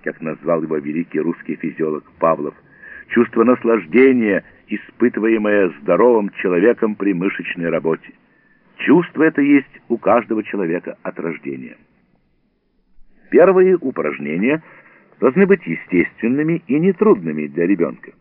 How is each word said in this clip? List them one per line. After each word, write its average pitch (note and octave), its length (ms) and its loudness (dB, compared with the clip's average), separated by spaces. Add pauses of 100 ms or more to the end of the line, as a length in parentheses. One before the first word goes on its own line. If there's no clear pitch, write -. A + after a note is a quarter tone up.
как D#2+ 180 -10
назвал D#2+ 420 -4
его D#2 140 -6
великий D2+ 420 -6
русский D#2+ 360 -6
физиолог D#2 540 -6 (100)
Павлов, D2+ 360 0 (540)
чувство A2+ 340 0
наслаждения, A2+ 1000 2 (220)
испытываемое G#2+ 1120 0
здоровым G#2 480 2
человеком G2 680 0
при G2 180 -2
мышечной F2 560 -6
работе. D#2+ 440 -4 (640)
Чувство D3+ 460 0
это D#3 180 0
есть C#3+ 480 0
у A#2 80 -2
каждого G#2+ 460 0
человека F2 600 -6
от F2+ 160 -12
рождения. C#2 560 -10 (1500)
Первые F#3 460 4
упражнения F2 880 -4 (560)
должны C3 260 4
быть F#3+ 220 0
естественными A#2+ 1000 -2
и C#3+ 120 0
нетрудными A#2+ 680 0
для E2 200 -2
ребенка. E2+ 540 -2